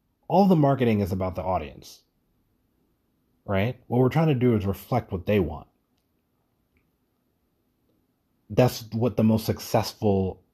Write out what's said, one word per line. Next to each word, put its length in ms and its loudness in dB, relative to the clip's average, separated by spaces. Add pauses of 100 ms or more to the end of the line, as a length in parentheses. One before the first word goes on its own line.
(300)
all 180 4
the 80 6
marketing 460 2
is 100 -4
about 240 -6
the 80 -8
audience, 580 -8 (1400)
right? 320 -2 (100)
What 120 0
we're 100 4
trying 200 0
to 60 2
do 200 2
is 100 -2
reflect 460 -6
what 140 -8
they 160 2
want. 260 -8 (2750)
That's 440 0
what 220 -2
the 80 2
most 220 2
successful 960 -2 (120)